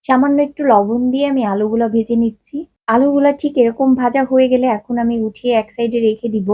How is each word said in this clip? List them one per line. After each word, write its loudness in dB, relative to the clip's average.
সামান্য 2
একটু -4
লবণ 2
দিয়ে 0
আমি -2
আলুগুলা -2
ভেজে -2
নিচ্ছি। -4
আলুগুলা 2
ঠিক -4
এরকম 2
ভাজা 0
হয়ে 2
গেলে 0
এখন -4
আমি -2
উঠিয়ে -4
এক -2
সাইডে -4
রেখে -2
দিব। -4